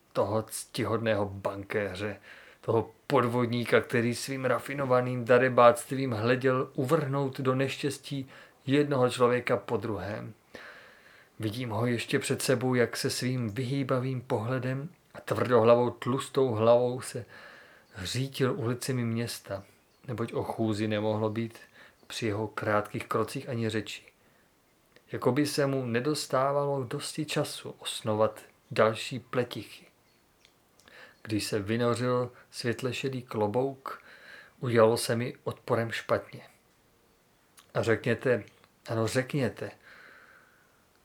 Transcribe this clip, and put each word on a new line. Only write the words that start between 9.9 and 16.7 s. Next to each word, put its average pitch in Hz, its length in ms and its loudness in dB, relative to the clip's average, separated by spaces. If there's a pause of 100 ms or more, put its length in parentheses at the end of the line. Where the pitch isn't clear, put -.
Vidím 113 280 -4
ho 113 160 -2
ještě 123 340 0
před 127 220 -2
sebou, 127 340 2
jak 117 220 2
se 131 120 -2
svým 123 400 -2
vyhýbavým 131 720 -2
pohledem 131 680 -4 (240)
a - 80 -16
tvrdohlavou 120 680 6
tlustou 131 580 0
hlavou 120 540 4